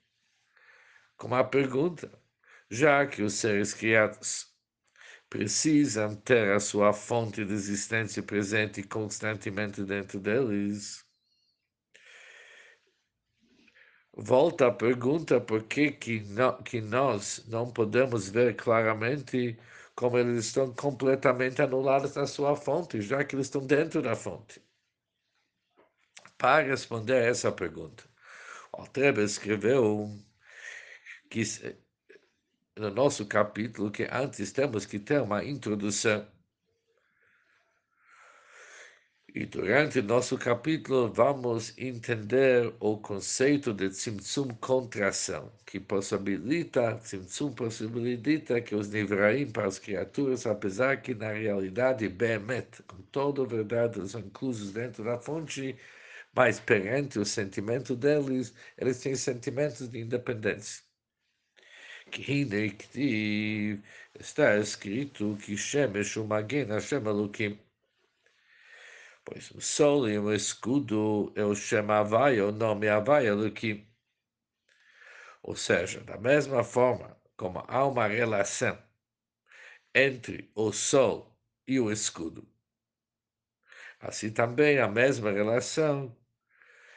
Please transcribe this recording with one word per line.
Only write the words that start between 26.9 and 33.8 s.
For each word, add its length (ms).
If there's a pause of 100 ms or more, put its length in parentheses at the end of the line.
a 120
essa 240
pergunta, 540 (680)
o 100
Alter 240
Rebbe 180
escreveu 840 (1200)
que 160
se-, 320 (1000)
no 160
nosso 340
capítulo 640